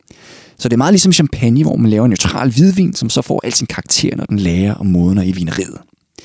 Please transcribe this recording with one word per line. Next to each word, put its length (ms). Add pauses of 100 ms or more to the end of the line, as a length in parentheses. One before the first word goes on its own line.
(600)
Så 100
det 40
er 40
meget 160
ligesom 200
champagne, 500
hvor 120
man 140
laver 160
en 40
neutral 420
hvidvin, 420
som 160
så 120
får 220
al 100
sin 140
karakter, 480
når 100
den 140
lagrer 340
og 120
modner 380
i 80
vineriet. 460 (480)